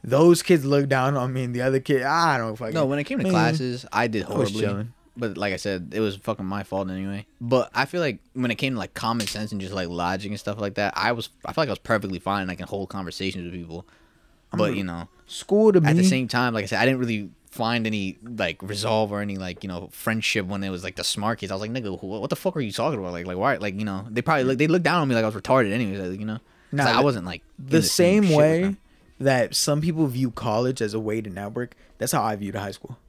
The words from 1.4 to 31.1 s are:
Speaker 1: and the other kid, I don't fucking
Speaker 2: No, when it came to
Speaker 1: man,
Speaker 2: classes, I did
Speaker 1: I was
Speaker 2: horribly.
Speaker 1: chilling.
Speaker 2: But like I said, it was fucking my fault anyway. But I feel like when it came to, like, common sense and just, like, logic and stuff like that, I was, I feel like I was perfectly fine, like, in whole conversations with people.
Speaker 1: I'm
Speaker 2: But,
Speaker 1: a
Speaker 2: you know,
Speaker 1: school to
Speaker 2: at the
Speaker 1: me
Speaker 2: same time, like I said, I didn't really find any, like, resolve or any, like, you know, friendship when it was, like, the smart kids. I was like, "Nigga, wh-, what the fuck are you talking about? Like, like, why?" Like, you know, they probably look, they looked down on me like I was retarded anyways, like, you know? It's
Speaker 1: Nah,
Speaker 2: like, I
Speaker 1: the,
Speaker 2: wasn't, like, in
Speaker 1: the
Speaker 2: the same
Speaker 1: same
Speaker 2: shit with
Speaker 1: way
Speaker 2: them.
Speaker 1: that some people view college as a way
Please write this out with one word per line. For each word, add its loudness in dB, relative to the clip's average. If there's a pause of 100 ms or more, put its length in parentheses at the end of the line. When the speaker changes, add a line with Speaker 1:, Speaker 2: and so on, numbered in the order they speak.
Speaker 1:
and -4
the -2
other 2
kid, 2
I 2
don't -4
fucking -6
Speaker 2:
No, 2
when -2
it -2
came -4
to 0
Speaker 1:
man, 2
Speaker 2:
classes, 2
I 2
did 0
Speaker 1:
I -6 (100)
was 2
Speaker 2:
horribly. -2
Speaker 1:
chilling. -4 (240)
Speaker 2:
But -4
like -2
I -4
said, -6
it -2
was 0
fucking -6
my -4
fault -4
anyway. -6 (160)
But 2
I 2
feel -4
like -2 (120)
when -2
it 0
came -2
to, -4
like, -6
common -2
sense -6
and -6
just, -8
like, -4
logic -2
and -8
stuff -6
like -4
that, 0
I 0
was, -4 (160)
I -8
feel -2
like 2
I -2
was -4
perfectly 0
fine, -2
like, -6
in -10
whole -6
conversations -6
with -10
people. -12 (640)
Speaker 1:
I'm -4
Speaker 2:
But, 2
Speaker 1:
a -4
Speaker 2:
you -4
know, -8 (180)
Speaker 1:
school 4
to 8
Speaker 2:
at 6
the 6
Speaker 1:
me 6
Speaker 2:
same 2
time, 0
like 0
I -6
said, 0
I 6
didn't 2
really -2 (220)
find 0
any, -2
like, -4
resolve 0
or -4
any, -4
like, -8
you -10
know, -8
friendship -2
when -4
it -4
was, -6
like, -8
the -6
smart -2
kids. -6
I -4
was -4
like, -6
"Nigga, -6
wh-, -12
what -6
the -2
fuck -4
are -2
you -4
talking -2
about? -6
Like, -6
like, -6
why?" 0
Like, -4
you -4
know, -4
they -2
probably 2
look, 2
they 2
looked 2
down 2
on 0
me 2
like 4
I 0
was -4
retarded 4
anyways, -2
like, -6
you -8
know? -6
It's -14 (300)
Speaker 1:
Nah, 2
Speaker 2:
like, 4
I 4
Speaker 1:
the, 6
Speaker 2:
wasn't, 2
like, -8 (160)
in -14
Speaker 1:
the 6
Speaker 2:
the 2
same 6
Speaker 1:
same 6
Speaker 2:
shit 6
with -
Speaker 1:
way 6
Speaker 2:
them. 0 (420)
Speaker 1:
that 2
some 2
people 2
view -2
college 0
as -2
a -2
way -2